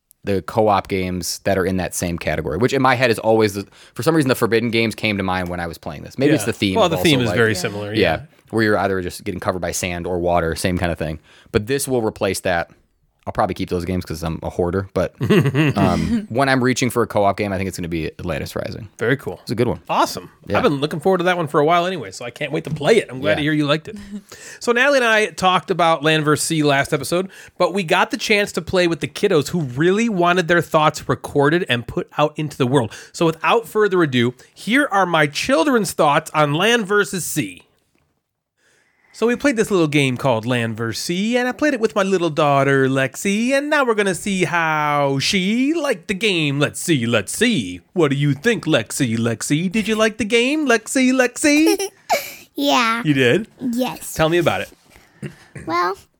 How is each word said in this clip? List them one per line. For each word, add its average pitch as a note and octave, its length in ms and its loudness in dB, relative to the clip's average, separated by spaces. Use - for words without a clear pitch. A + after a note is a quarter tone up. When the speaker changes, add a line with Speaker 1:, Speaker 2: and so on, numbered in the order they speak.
Speaker 1:
the G2 180 0
co-op G#2+ 440 2
games F2+ 580 -4
that G2 120 2
are F2+ 80 2
in F#2+ 120 0
that F2 160 -4
same F2 240 -4
category, D#2 400 -4
which B2 140 2
in C3+ 100 0
my C3 140 4
head A#2+ 160 2
is G#2 80 0
always, A2 360 2
the, G2+ 120 -8
for A#2 100 -8
some D#3+ 120 2
reason, C#3+ 140 2
the B2 60 2
Forbidden A2+ 360 0
games A2+ 240 0
came G#2+ 220 -2
to G2 60 -2
mind F#2 260 -2
when F2 100 -6
I E2+ 80 -4
was E2 100 -10
playing E2 260 -12
this. - 140 -14
Maybe C#3 160 2
it's D#3 100 0
Speaker 2:
Yeah. - 40 -4
Speaker 1:
the A2 60 -2
theme G2 220 0
Speaker 2:
Well, A3 100 4
Speaker 1:
of F3 60 0
Speaker 2:
the D#3+ 60 0
theme D#3+ 220 4
Speaker 1:
also, B2 40 0
Speaker 2:
is A#2 60 0
Speaker 1:
like, F2+ 80 0
Speaker 2:
very A2 180 4
similar, G#2 380 -6
Speaker 1:
yeah, A2 80 0
Speaker 2:
yeah. E2+ 200 2
Speaker 1:
where A2 120 2
you're G#2+ 140 2
either F#2+ 240 0
just F2 240 -10
getting F#2 160 -6
covered F#2 180 -2
by E2+ 120 -4
sand F2 360 -6
or F2+ 120 -2
water, E2+ 360 0
same F2+ 220 -2
kind F2 160 -2
of D#2 40 -6
thing. D#2+ 220 -6
But G#2 160 -2
this C3+ 220 -4
will B2+ 120 0
replace G#2 400 -2
that. E2+ 300 -2
I'll - 60 -8
probably G#2 220 -2
keep F#2 160 -6
those F2+ 160 -2
games F2+ 180 -4
'cause E2 180 -12
I'm D#2+ 220 -6
a D#2+ 60 -6
hoarder. F#2 440 -2
But F2+ 280 -2
Speaker 2:
<laughs> C#3 560 2
Speaker 1:
um, F2+ 520 0
when C3+ 200 0
I'm C3 120 2
reaching B2 280 0
for A#2 140 0
a G#2 40 0
co-op G2+ 300 0
game, G2+ 160 -2
I F#2+ 40 -2
think F#2+ 120 -4
it's F2 80 -8
gonna F2 100 -6
be E2 200 -4
Atlantis D#2+ 460 -6
Rising. - 440 -8
Speaker 2:
Very B2+ 180 0
cool. D#3+ 280 -8
Speaker 1:
It's - 80 -10
a A#2+ 40 -4
good A#2+ 140 0
one. D#2+ 100 -4
Speaker 2:
Awesome. F#3 400 -2
Speaker 1:
Yeah. G2 120 -4
Speaker 2:
I've - 60 2
been C#3+ 180 0
looking D#3 180 -4
forward F#3+ 200 2
to E3+ 40 -4
that F3+ 140 0
one E3+ 100 -2
for D3+ 140 0
a D3 40 2
while E3+ 200 2
anyway, D#3 260 -8
so - 140 -12
I A#2+ 60 -10
can't D3 200 -10
wait D#3+ 140 -6
to C#3+ 40 -10
play G#3 280 2
it. F3 120 2
I'm B2+ 120 -10
glad D3 100 2
Speaker 1:
Yeah. D#3 40 2
Speaker 2:
to D#3 80 -2
hear D3+ 100 0
you D3+ 120 0
liked D#3 220 -2
it. G#3+ 140 -12
<laughs> G3+ 60 -16
So A#3+ 140 0
Natalie C4+ 240 4
and B3 80 2
I G#3+ 220 4
talked F3+ 440 0
about E3 320 2
Land D#3 220 2
versus D3 200 2
Sea D#3+ 180 0
last C#3+ 300 2
episode, E3+ 360 -2
but F3 160 2
we G3 100 0
got F#3 280 2
the C#4 60 -4
chance G#3 360 0
to F#3+ 80 -4
play F3+ 260 0
with E3 140 -2
the C#3 60 -2
kiddos D#3+ 420 0
who F3+ 120 -2
really E3 480 0
wanted F3 400 2
their F3 120 4
thoughts D3+ 480 0
recorded C#3+ 600 0
and A#2+ 180 -2
put - 300 -6
out D3+ 200 0
into D#3 200 -6
the C3 100 2
world. B2 240 0
So - 120 0
without E3 440 0
further G3 340 2
ado, B2 300 2
here C4 380 0
are F#3+ 140 2
my D#3+ 220 2
children's A#3 640 0
thoughts D#3 400 2
on D3+ 200 2
Land G#3+ 340 2
versus G3 380 -2
Sea. G2 380 -6
So A3 120 0
we A#3+ 80 2
played C#4 220 0
this A3 120 0
little F3 180 4
game C#3 300 2
called A#2 260 0
Land A#2 320 -2
versus A2+ 280 -6
Sea, G#3 340 -2
and B3 100 -2
I B3+ 40 -2
played C#4+ 240 0
it A3+ 40 -6
with A3 140 -2
my G#3+ 80 2
little F#3 300 0
daughter, C#3 560 4
Lexi, G3 640 0
and C#4+ 180 0
now D4 160 2
we're A#3+ 80 2
gonna G3+ 220 0
see F#3 300 -2
how D3+ 720 0
she G#3 560 0
liked C#4+ 320 -4
the G#3+ 80 -4
game. E3 440 0
Let's B2+ 200 0
see, C#3+ 260 0
let's A2+ 260 0
see. A#2+ 500 0
What D#3+ 160 2
do C3+ 80 0
you C#3+ 160 2
think, F3+ 320 -2
Lexi, B2 520 0
Lexi? D3 540 -2
Did A3 160 -2
you A3 80 0
like A3 220 0
the B3 80 -2
game, B3 420 0
Lexi, B3+ 440 2
Lexi? D4 720 2
Speaker 3:
<laughs> G4 40 -8
Yeah. B3+ 480 0
Speaker 2:
You D3+ 120 2
did? C3+ 320 4
Speaker 3:
Yes. B3 540 -6
Speaker 2:
Tell D#3 160 2
me E3+ 80 2
about A2+ 240 0
it. - 100 -10
Speaker 3:
Well, F4 320 -4